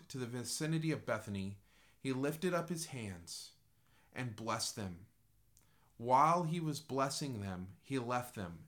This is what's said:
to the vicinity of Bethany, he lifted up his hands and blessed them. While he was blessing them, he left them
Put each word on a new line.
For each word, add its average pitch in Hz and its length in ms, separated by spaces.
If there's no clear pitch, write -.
to 131 100
the 127 80
vicinity 156 640
of 113 120
Bethany, 101 540
he 135 140
lifted 156 400
up 170 160
his 165 160
hands 98 680
and 120 220
blessed 113 400
them. 92 320
While 147 460
he 165 160
was 151 200
blessing 135 600
them, 95 280
he 135 160
left 120 380
them 87 320